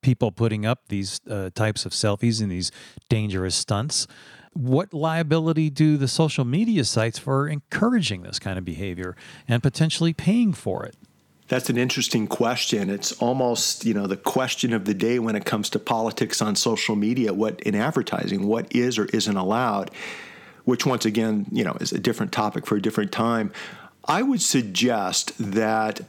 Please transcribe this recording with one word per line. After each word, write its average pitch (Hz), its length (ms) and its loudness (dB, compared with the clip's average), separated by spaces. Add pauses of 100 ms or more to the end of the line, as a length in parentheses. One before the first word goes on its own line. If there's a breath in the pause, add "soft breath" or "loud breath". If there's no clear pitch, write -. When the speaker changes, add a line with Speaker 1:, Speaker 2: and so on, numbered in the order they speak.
Speaker 1:
people 120 300 4
putting 107 340 0
up - 220 -2
these, 98 320 -4 (100)
uh, 98 240 -4
types 107 320 0
of 113 60 -6
selfies 110 500 0
and 101 80 -2
these 90 200 -4 (380 loud breath)
dangerous 95 460 0
stunts. - 520 -2 (460 loud breath)
What 139 400 2
liability 160 800 2
do 151 260 6
the 135 120 2
social 147 360 2
media 185 380 2
sites 113 380 0
for 139 260 0
encouraging 151 760 0
this - 180 -8
kind 92 180 -4
of 90 60 -6
behavior 90 500 -6 (320 loud breath)
and 120 160 2
potentially 160 500 2
paying 214 400 4
for 90 320 -4
it? - 120 -14 (500)
Speaker 2:
That's 127 240 0
an 120 80 2
interesting 123 480 0
question. 113 640 0
It's 101 220 -4
almost, 123 720 0
you 113 100 2
know, 101 140 -2
the 95 80 -2
question - 560 0
of 101 140 0
the 104 80 2
day 113 260 0
when 113 160 0
it 101 80 -4
comes 104 260 -2
to 110 80 -2
politics 113 640 -2
on 107 140 0
social 110 400 0
media, 110 360 2
what 107 280 -2
in 104 160 0
advertising, 101 720 0
what 113 260 -2
is 120 240 2
or 104 60 2
isn't 107 320 0
allowed, 101 560 0 (720 loud breath)
which 123 200 2
once 127 200 2
again, 110 480 2
you 113 100 0
know, 85 180 -2
is - 120 -4
a - 80 -2
different 110 320 -2
topic 107 340 -2
for - 80 0
a 101 80 0
different 104 300 -2
time. 113 400 0 (540 loud breath)
I 170 160 2
would 269 200 0
suggest 104 960 0
that 110 720 0